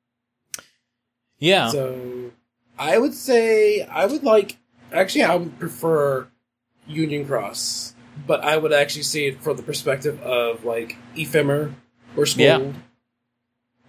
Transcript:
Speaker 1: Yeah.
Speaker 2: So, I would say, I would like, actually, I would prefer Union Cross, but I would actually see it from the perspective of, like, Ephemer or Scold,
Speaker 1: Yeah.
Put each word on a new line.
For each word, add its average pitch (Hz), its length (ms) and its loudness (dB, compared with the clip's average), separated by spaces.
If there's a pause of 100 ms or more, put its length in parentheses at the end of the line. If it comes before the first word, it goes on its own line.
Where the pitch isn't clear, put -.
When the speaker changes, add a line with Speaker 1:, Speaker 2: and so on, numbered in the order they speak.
(1400)
Speaker 1:
Yeah. 160 300 2
Speaker 2:
So, 123 640 -8 (460)
I 156 200 2
would 285 160 2
say, 220 680 2
I 160 240 -2
would 277 180 -2
like, 220 340 4 (340)
actually, 190 320 2
I 170 120 4
would 170 240 -4
prefer 151 680 0 (600)
Union 147 380 -4
Cross, - 720 -6 (300)
but - 180 0
I 151 120 2
would 156 160 0
actually 147 320 0
see 147 220 -4
it 135 160 -6
from 151 160 -4
the - 60 -14
perspective 143 580 -4
of, 117 420 -2
like, 117 320 -4 (200)
Ephemer 147 580 0 (420)
or 147 100 2
Scold, 139 140 -2
Speaker 1:
Yeah. 139 340 6 (1160)